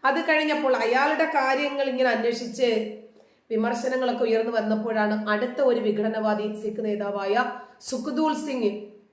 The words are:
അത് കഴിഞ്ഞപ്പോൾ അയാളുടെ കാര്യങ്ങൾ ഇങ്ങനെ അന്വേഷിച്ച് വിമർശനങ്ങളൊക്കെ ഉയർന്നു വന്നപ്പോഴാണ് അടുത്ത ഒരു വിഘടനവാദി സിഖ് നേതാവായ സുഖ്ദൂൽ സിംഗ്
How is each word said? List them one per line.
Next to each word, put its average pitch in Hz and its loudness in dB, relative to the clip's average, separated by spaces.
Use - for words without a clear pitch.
അത് 277 2
കഴിഞ്ഞപ്പോൾ 302 2
അയാളുടെ 262 2
കാര്യങ്ങൾ 277 0
ഇങ്ങനെ 254 2
അന്വേഷിച്ച് 226 0
വിമർശനങ്ങളൊക്കെ 247 0
ഉയർന്നു 226 0
വന്നപ്പോഴാണ് 214 0
അടുത്ത 240 0
ഒരു 240 4
വിഘടനവാദി 214 -2
സിഖ് 214 -4
നേതാവായ 202 0
സുഖ്ദൂൽ 294 -2
സിംഗ് 240 -4